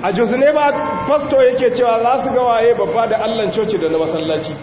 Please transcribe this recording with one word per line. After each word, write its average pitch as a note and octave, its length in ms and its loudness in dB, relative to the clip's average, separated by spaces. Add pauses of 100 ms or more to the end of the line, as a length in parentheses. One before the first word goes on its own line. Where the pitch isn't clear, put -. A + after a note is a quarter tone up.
A F#3 100 0
Jos G#3+ 180 0
ne C4+ 220 4
ba D4 180 2 (360)
fasto C#4+ 360 0
yake B3+ 300 2
cewa A#3 300 0
za B3+ 200 0
su C4 100 -4
ga B3 80 2
waye A#3 340 2
babba A3+ 320 -2
da A3 160 -2
Allahn A3 280 -2
coci G#3 260 -2
da D#3+ 120 -2
na D#3+ 80 -2
masallaci. D#3+ 640 -4